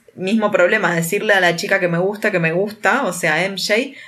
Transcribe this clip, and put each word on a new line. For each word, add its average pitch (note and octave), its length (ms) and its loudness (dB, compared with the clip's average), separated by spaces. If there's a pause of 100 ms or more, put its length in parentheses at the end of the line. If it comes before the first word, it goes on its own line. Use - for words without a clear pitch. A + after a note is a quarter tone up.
(160)
mismo G#3 360 0
problema, F3+ 440 2
decirle G3+ 400 0
a F#3+ 40 4
la F3 160 2
chica G3 240 0
que F#3 80 0
me E3+ 120 0
gusta, G#3 320 -2
que F3 80 0
me D#3+ 140 0
gusta, G#3 520 0
o F3+ 80 -2
sea, F3 320 -2
M G3 140 -6
J, A#3+ 320 -2 (160)